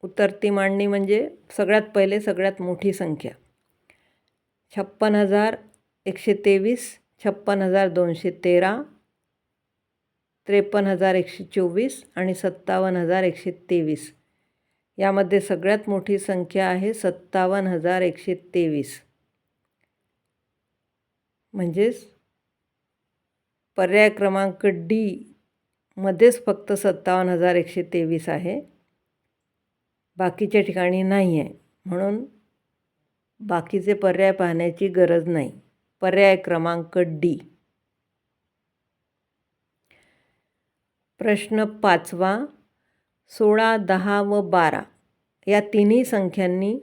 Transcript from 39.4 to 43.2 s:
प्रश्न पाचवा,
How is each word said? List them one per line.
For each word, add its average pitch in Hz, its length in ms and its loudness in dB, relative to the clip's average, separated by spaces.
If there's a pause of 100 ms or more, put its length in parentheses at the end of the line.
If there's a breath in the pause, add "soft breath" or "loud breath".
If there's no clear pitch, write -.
प्रश्न 214 460 0
पाचवा, 190 760 0 (880)